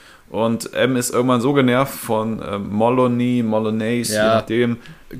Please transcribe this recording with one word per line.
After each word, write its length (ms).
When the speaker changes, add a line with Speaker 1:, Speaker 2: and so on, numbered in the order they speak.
Speaker 1:
Und 460
M 220
ist 180
irgendwann 260
so 140
genervt 400
von, 480
äh, 160
Moloney, 880
Moloney's, 680
Speaker 2:
Ja. 100
Speaker 1:
je 120
nachdem, 420